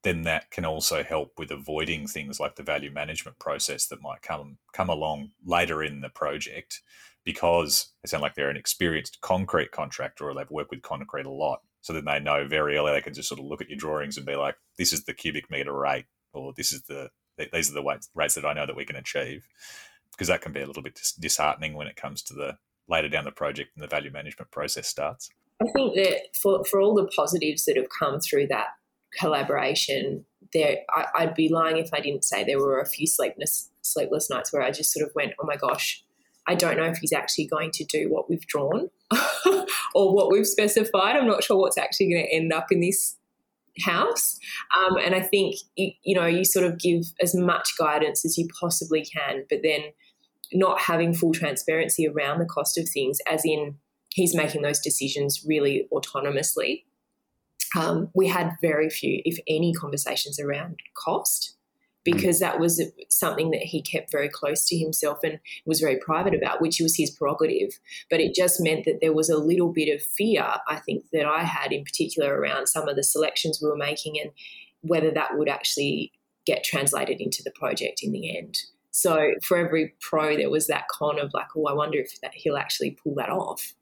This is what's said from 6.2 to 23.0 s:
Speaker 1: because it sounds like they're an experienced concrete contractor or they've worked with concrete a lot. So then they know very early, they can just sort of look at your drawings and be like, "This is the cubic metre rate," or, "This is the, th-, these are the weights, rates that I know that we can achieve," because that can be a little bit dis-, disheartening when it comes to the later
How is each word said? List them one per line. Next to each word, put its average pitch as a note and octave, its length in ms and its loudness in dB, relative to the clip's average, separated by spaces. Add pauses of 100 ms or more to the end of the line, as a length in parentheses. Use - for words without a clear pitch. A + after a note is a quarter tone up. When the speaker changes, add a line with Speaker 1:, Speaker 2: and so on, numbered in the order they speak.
Speaker 1:
because E2+ 680 0 (120)
it D#2+ 60 -12
sounds D2+ 120 -2
like C#2+ 140 -4
they're C#2+ 140 -2
an C#2+ 80 -6
experienced - 640 -4
concrete F#2 500 -2
contractor C#2+ 580 -8
or C#2 40 -10
they've C2+ 180 -10
worked - 200 -8
with C3 100 -14
concrete - 440 -10
a - 60 -12
lot. D2+ 300 -4 (200)
So - 120 -10
then D2+ 120 -6
they D2 140 0
know D2 280 0
very D2+ 300 0
early, D2 140 2
they C#2+ 100 2
can D2 120 -12
just C#2 160 -8
sort C#2+ 100 -10
of C2+ 60 -14
look D2 160 -10
at D2+ 80 -12
your C#2+ 80 -12
drawings D2 400 -6
and C#2 80 -12
be C#2+ 100 -4
like, C#2+ 200 -2 (220)
"This E2+ 160 2
is - 120 -4
the - 100 -8
cubic D2+ 340 -8
metre C#2+ 240 -6
rate," C#2 320 -2 (280)
or, C#2 220 -12
"This D3 160 -4
is C3+ 120 -10
the, - 260 -12 (280)
th-, D2+ 140 -10
these D#2+ 200 -2
are - 20 -16
the D2 80 -6
weights, C#2 320 -6
rates D#2 220 0
that D2+ 100 -8
I D2 80 0
know D2 140 -4
that D2 80 -8
we C#2+ 100 -8
can C#2+ 100 -12
achieve," C#2+ 520 -8 (640)
because F#2 160 -6
that F2 140 2
can D#2 120 -12
be C#2 80 -8
a C#2 60 -8
little C#2+ 160 -12
bit C2+ 100 -14
dis-, - 200 -6
disheartening D2+ 600 -2
when D2+ 140 -10
it - 80 -16
comes C#2+ 280 -12
to - 120 -14
the C#2 220 -8 (300)
later D#2+ 200 0